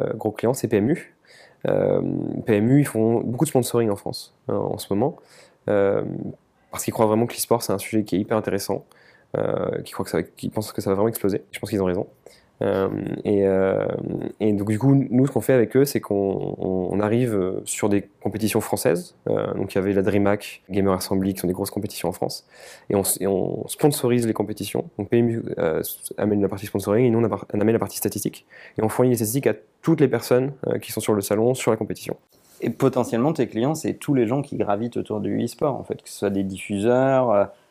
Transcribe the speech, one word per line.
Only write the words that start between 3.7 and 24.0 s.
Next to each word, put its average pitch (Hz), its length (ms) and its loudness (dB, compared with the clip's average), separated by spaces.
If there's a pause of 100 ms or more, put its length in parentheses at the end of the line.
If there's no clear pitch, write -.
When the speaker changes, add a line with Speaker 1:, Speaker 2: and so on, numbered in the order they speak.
Speaker 1:
en 101 60 -4
France, - 360 -12 (160)
euh, 110 40 -2
en 101 240 -2
ce - 140 -8
moment, 110 260 0 (520)
euh, 101 320 2 (680)
parce - 140 -8
qu'ils 110 80 -2
croient 113 120 4
vraiment 107 220 4
que - 60 -12
l'e-sport, - 280 0
c'est - 120 -4
un 95 40 0
sujet 107 260 -2
qui 95 120 -4
est 92 40 2
hyper 107 180 0
intéressant, - 480 -4 (520)
euh, - 440 -2
qu'ils - 120 -14
croient 95 120 -6
que - 60 -10
ça 80 80 2
va, 90 40 0
qu'ils - 280 -8
pensent 107 200 -6
que 110 100 -6
ça 101 80 -2
va 95 60 2
vraiment 107 140 2
exploser. 101 420 -2
Je - 80 -12
pense 104 100 -8
qu'ils 101 120 0
ont 95 40 2
raison. 90 220 0 (540)
Euh, 98 280 2 (360)
et, 101 220 4
euh, 95 400 2 (520)
et 107 140 2
donc 101 160 0
du 110 80 2
coup, 135 160 4
nous, 131 320 4
ce 143 60 0
qu'on 117 100 0
fait 131 120 2
avec 117 220 4
eux, 131 80 6
c'est 120 160 0
qu'on, 98 600 -2
on, 92 320 -2
on 95 80 0
arrive, 113 340 2
euh, 95 320 0
sur - 240 -2
des 101 180 2 (140)
compétitions 107 400 0
françaises. - 540 0 (120)
Euh, 104 280 0
donc 98 180 -4
il 101 60 0
y - 20 2
avait 98 120 2
la 98 100 4
DreamHack, 101 680 0
Gamer 98 240 2
Assembly, 95 400 0
qui 95 60 -10
sont 90 80 -2
des 90 60 0
grosses 98 180 -4
compétitions - 380 -6
en - 20 0
France. - 360 -6 (440)
Et 101 40 2
on 101 60 4
s-, - 180 -2
et 95 60 -2
on - 420 -2
sponsorise 123 600 2